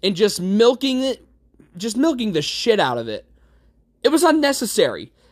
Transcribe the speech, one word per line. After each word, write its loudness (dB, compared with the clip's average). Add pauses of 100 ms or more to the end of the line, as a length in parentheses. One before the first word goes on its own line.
and 0
just 0
milking 2
it, -6 (500)
just -6
milking 0
the 0
shit 0
out 0
of -6
it. -10 (760)
It 4
was 2
unnecessary. 0 (220)